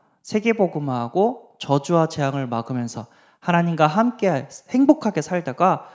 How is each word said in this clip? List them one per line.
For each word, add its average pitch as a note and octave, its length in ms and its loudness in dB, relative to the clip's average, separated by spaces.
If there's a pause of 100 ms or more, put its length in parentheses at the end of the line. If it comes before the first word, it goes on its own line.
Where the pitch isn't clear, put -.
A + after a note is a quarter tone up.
(220)
세계복음화하고 F#3 1400 -2
저주와 D#3 480 0
재앙을 C#3 400 -4
막으면서 A#2+ 600 -8 (320)
하나님과 E3+ 480 2
함께 F#3 600 0 (220)
행복하게 C4 520 4
살다가 E3+ 720 -2